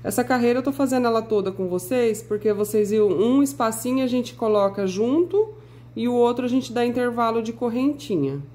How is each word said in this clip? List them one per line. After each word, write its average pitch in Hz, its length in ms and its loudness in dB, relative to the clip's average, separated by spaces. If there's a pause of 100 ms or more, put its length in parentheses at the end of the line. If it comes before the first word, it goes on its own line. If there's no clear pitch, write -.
Essa - 180 -2
carreira 240 380 2
eu - 20 -10
tô 269 100 -2
fazendo 254 360 0
ela 226 120 2
toda 208 300 0
com 190 160 -6
vocês, 214 560 0
porque 208 300 -2
vocês 208 380 0
viram 214 180 4
um 226 340 4
espacinho 254 640 -2
a - 20 0
gente 240 280 -2
coloca 202 520 0
junto 339 680 0 (400)
e 226 100 -2
o 240 80 0
outro 240 300 2
a 247 40 -2
gente 247 260 -2
dá 240 100 0
intervalo 233 580 0
de 226 120 -6
correntinha. 226 880 -2 (120)